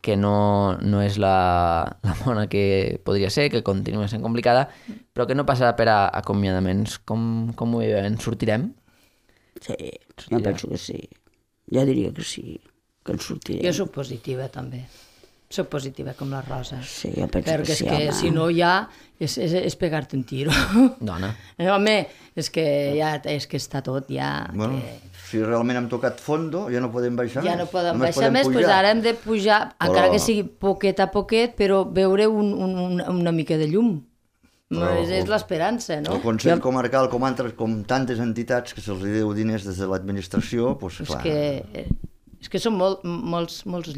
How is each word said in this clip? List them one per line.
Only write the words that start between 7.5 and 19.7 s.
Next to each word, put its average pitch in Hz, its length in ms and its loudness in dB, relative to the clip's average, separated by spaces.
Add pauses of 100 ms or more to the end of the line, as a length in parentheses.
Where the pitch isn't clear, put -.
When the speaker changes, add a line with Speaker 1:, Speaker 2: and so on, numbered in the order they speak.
Speaker 1:
com 117 180 -2
ho 117 60 0
veiem? 107 240 2
En 104 160 -2
sortirem? 113 540 -2 (840)
Speaker 2:
Sí, - 160 -10
jo - 520 -14
Speaker 1:
Sortirà. 113 160 0
Speaker 2:
penso - 240 -4
que - 100 -6
sí. - 220 -10 (680)
Jo 127 160 2
diria 131 300 0
que - 100 -10
sí, - 360 -12 (460)
que - 60 -4
en - 80 -4
sortirem. - 460 -8
Speaker 3:
Jo 180 100 2
soc 196 160 -4
positiva, 131 560 -8
també. 127 380 -12 (640)
Soc 165 180 -4
positiva 135 460 -8
com 139 160 -8
la 135 100 -6
Rosa. 131 400 -8
Speaker 2:
Sí, - 320 -8
jo - 160 -2
penso - 220 -2
Speaker 3:
Perquè 156 160 0
Speaker 2:
que 156 60 0
Speaker 3:
és 151 60 0
Speaker 2:
sí, - 60 -2
Speaker 3:
que - 120 2
Speaker 2:
home. 147 180 0
Speaker 3:
si 175 160 0
no 160 180 2
ja 175 400 2 (300)
és, - 180 -4
és, 160 160 0
és 175 240 0